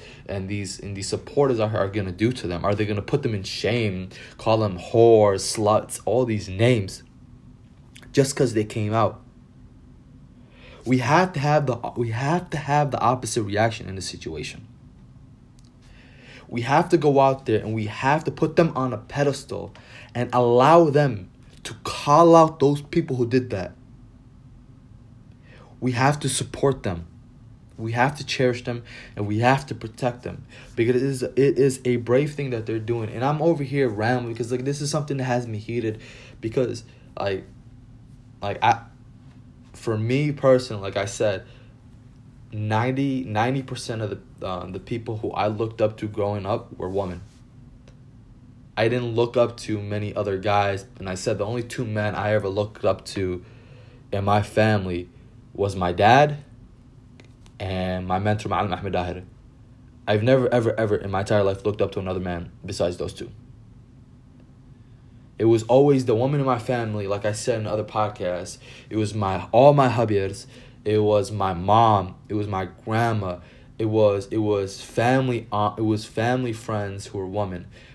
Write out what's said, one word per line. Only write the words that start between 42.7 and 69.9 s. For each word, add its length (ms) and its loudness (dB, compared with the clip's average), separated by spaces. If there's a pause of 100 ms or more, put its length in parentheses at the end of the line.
ninety 360 0
percent 400 -8
of 80 -4
the, 380 -12
uh, 200 -6
the 120 -10
people 380 -8
who 140 -6
I 160 -2
looked 340 -2
up 160 0
to 100 -8
growing 380 -4
up 320 -6
were 120 -8
women. 320 -4 (1500)
I 140 0
didn't 260 -2
look 220 0
up 200 2
to 240 -6
many 340 -6
other 220 -2
guys, 480 0 (140)
and 100 -8
I 60 -6
said 240 -4
the 60 -2
only 180 -6
two 220 -8
men 280 -4
I 200 -2
ever 140 0
looked 380 -4
up 200 0
to 380 -4 (680)
in 120 -4
my 200 2
family 680 0 (440)
was 220 -2
my 160 -2
dad 460 4 (1200)
and 480 -4
my 120 0
mentor, 300 0
Ma'alim 280 -2
Ahmed 160 -6
Dahir. 300 -4 (840)
I've 140 2
never, 320 4
ever, 260 2
ever 160 0
in 140 -4
my 120 -2
entire 220 2
life 220 -2
looked 160 -2
up 120 0
to 60 -6
another 200 -4
man 320 -6 (120)
besides 340 -4
those 160 -8
two. 180 -14 (2000)
It 60 2
was 180 4
always 420 6
the 100 2
woman 240 0
in 60 -2
my 140 0
family, 480 -4
like 180 -4
I 60 0
said 280 -4
in 80 -6
other 160 -4
podcasts. 720 -6 (340)
It 60 -4
was 180 -2
my, 360 -2
all 220 10
my 140 4
habirs. 580 0 (380)